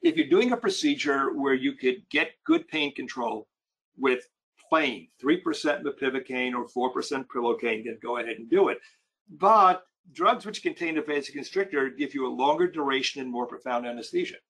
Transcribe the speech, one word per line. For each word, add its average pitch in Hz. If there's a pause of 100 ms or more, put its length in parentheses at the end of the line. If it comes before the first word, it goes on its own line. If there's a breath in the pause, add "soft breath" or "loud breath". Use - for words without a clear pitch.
If 160
you're 143
doing 220
a 240
procedure 143
where 139
you 131
could -
get 156 (120)
good 160
pain 147
control 117 (500)
with 127 (400)
plain 131 (100)
three 160
percent 147
mepivacaine 127
or 117
four 127
percent 135
prilocaine, 117
then 113
go 120
ahead 113
and 117
do 175
it. - (500 soft breath)
But 185 (260)
drugs 196
which 208
contain 165
a 151
vasoconstrictor 143
give 139
you 135
a 123
longer 156
duration 139
and 127
more 120
profound 123
anesthesia. 120 (140)